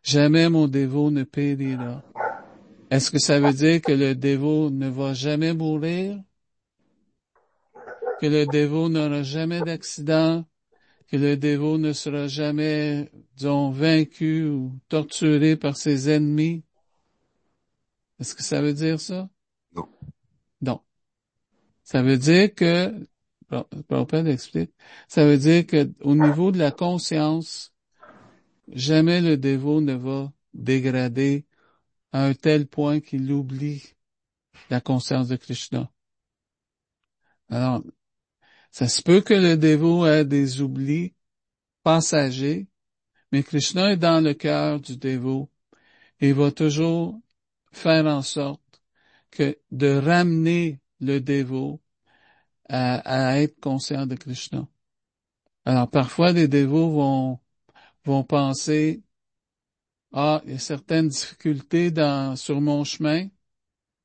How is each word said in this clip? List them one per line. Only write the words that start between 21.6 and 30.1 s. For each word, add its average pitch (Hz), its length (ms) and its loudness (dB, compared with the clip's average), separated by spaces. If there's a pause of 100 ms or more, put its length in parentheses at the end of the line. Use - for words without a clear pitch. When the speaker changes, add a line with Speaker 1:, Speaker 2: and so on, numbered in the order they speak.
Speaker 1:
Ça 131 200 0
veut 131 140 4
dire 175 360 4
que, 180 400 2 (540)
Pra-, - 200 -8 (200)
Prabhupada 151 420 -2
explique, 160 420 -4 (360)
ça 151 180 4
veut 147 120 8
dire 165 280 4
que 147 260 0 (100)
au 143 140 2
niveau 151 360 4
de 185 80 0
la 143 120 2
conscience, 165 1000 -4 (960)
jamais 156 540 2
le 165 160 2
dévot 139 440 0
ne 139 120 -2
va 135 380 -6 (220)